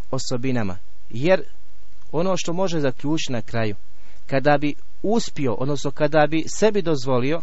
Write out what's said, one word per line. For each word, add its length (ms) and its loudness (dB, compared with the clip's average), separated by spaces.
osobinama. 640 0
Jer 320 2
ono 240 0
što 160 -2
može 280 0
zaključiti 520 0
na 100 -2
kraju, 320 0
kada 320 2
bi 160 0
uspio, 520 0
odnosno 360 0
kada 400 2
bi 160 0
sebi 360 2
dozvolio, 600 0